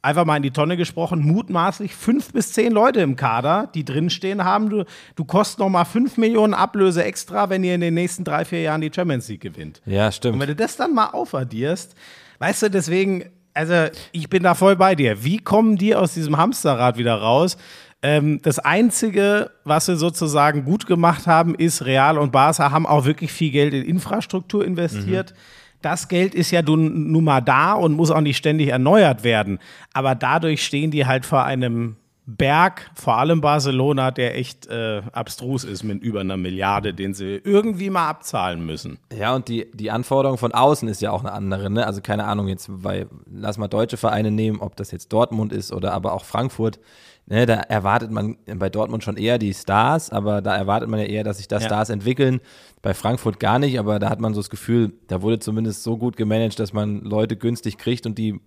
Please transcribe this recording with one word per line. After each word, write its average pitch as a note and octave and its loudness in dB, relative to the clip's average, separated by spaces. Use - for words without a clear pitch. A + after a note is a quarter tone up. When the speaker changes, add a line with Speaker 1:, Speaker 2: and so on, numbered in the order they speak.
Speaker 1:
einfach D#3+ 2
mal D3+ 2
in C#3+ 0
die C3+ -2
Tonne D3+ 0
gesprochen, E3+ -2
mutmaßlich F3+ 0
fünf - -2
bis - -4
zehn A#3 2
Leute A3+ 4
im C3+ 0
Kader, C3+ 0
die D#3 -6
drinstehen F3 -4
haben, G#3 0
du, G3+ -2
du D#3 -4
kostest G3 0
nochmal G3+ 2
fünf A#3+ 0
Millionen A3 4
Ablöse F#3+ 2
extra, G3 -2
wenn F#3+ 0
ihr F3+ 0
in F3 0
den E3+ 0
nächsten F3 -2
drei, D#3+ -2
vier E3+ -6
Jahren D#3 -2
die D#3 -4
Champions D3+ -2
League G#2+ -12
gewinnt. D#2 -14
Speaker 2:
Ja, G2+ 2
stimmt. A#2 -2
Speaker 1:
Und B2+ 0
wenn C#3+ -2
du D3 -4
das A3 -4
dann D#4 0
mal A3 2
aufaddierst, C3 -6
weißt F#3+ -2
du, G#3+ 2
deswegen, F#3 0
also D#3+ 2
ich E3 -8
bin F#3 2
da F3 6
voll F#3+ 6
bei F#3+ 6
dir. A#2 0
Wie F#3+ 0
kommen G#3+ 6
die G#3+ 4
aus F#3 2
diesem D3+ 0
Hamsterrad C3+ 4
wieder A#2 2
raus? B2 4
Ähm, D3 2
das D3 2
Einzige, G3+ 2
was D3+ 2
sie F3+ 0
sozusagen D3+ 2
gut E3+ -2
gemacht E3+ 2
haben, E3+ 4
ist, D#3+ 0
Real C3+ 4
und D3 0
Barca C#3+ 4
haben D#3+ 2
auch D3 4
wirklich D3+ -2
viel D#3 -2
Geld C#3+ 2
in C#3 -2
Infrastruktur F#3+ -2
investiert. F#3 -4
Speaker 2:
Mhm. - -20
Speaker 1:
Das D#3+ -4
Geld F#3 0
ist F3 0
ja E3+ 2
nun, D#3 2
nun D#3+ 4
mal C#3+ 4
da C#3 4
und E3+ 2
muss D#3 2
auch D#3 4
nicht D3 2
ständig D3+ 2
erneuert C3 4
werden. G#2+ 2
Aber C3+ 0
dadurch D3+ 0
stehen D3 -2
die D3 0
halt C3 0
vor C3 2
einem A#2 -2
Berg, D3+ 0
vor A#2 0
allem D#3 2
Barcelona, C#3 0
der B2+ -4
echt, - -10
äh, A2 -6
abstrus B2 -6
ist G2 -10
mit G2+ -6
über G#2+ -4
einer F#2+ -4
Milliarde, F#2+ -2
den F#2+ -6
sie G2 -8
irgendwie G3+ 0
mal E3+ 0
abzahlen F#2 -4
müssen. D#2+ -10
Speaker 2:
Ja, A2 -2
und C3 -4
die, A#2 -6
die G#2 -8
Anforderung C3+ 0
von A#2 -2
außen B2+ 2
ist G2+ -6
ja G#2+ -2
auch G2 -4
eine A2+ -8
andere, G2 -4
ne? G#2+ 0
Also G2 -6
keine G#2 -4
Ahnung, G#2 -2
jetzt F#2+ -8
bei, F#2+ -8
lass G#2 -8
mal G#2 -6
deutsche A2 -2
Vereine G#2+ 0
nehmen, G#2+ -2
ob G2+ -10
das - -12
jetzt - -12
Dortmund A2 0
ist G2+ -8
oder F#2+ -4
aber G2 -4
auch F#2+ -8
Frankfurt, A2+ -4
ne? A2+ 2
Da A2+ 4
erwartet G#2+ -2
man G#2+ -4
bei G2 -6
Dortmund A2 -4
schon G2+ -6
eher A2+ 0
die G#2 -2
Stars, B2 0
aber G#2 -2
da G2 -2
erwartet G2+ -2
man G#2+ -2
ja G#2 -2
eher, G#2 -4
dass G#2 -4
sich G2+ -16
da G#2 -2
Speaker 1:
Ja. A2 -4
Speaker 2:
Stars G#2+ -2
entwickeln. B2+ 0
Bei G2 -2
Frankfurt A2 -2
gar G#2+ 2
nicht, C3 0
aber G#2 0
da G2+ 0
hat G#2+ -4
man A2 -2
so G#2 -4
das G2 -8
Gefühl, A2+ 0
da F#2 -4
wurde A2 0
zumindest A2 -4
so A2+ -4
gut A#2 -4
gemanagt, A2 -2
dass G#2+ -4
man G#2 -4
Leute G#2+ -2
günstig A2+ -4
kriegt A#2+ -4
und A2 -6
die A2 -4